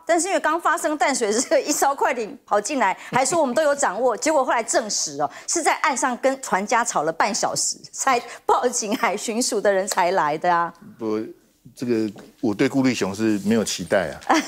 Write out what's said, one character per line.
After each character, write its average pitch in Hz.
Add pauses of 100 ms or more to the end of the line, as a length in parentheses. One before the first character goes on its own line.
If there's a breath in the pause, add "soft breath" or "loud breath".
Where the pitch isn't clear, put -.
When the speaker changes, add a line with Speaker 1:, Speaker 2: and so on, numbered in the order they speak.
Speaker 1:
但 330
是 349
因 370
为 302
刚 320
发 311
生 311
淡 302
水 214
这 226
个 311
一 285
艘 285
快 320
艇 220
跑 208
进 277
来， 190 (160 loud breath)
还 254
说 339
我 285
们 240
都 320
有 285
掌 220
握， 247
<laughs> -
结 302
果 277
后 302
来 240
证 226
实 147
哦， 143 (180 loud breath)
是 -
在 392
岸 285
上 254
跟 269
船 196
家 233
吵 160
了 156
半 220
小 -
时， - (120)
才 247 (240 loud breath)
报 -
警 220
海 196
巡 226
署 240
的 202
人 190
才 180
来 160
的 175
啊。 170 (280)
Speaker 2:
不， 110 (560)
这 127
个 110 (300)
我 107
对 131
顾 135
立 127
雄 98
是 107
没 110
有 113
期 -
待 87
啊， - (120)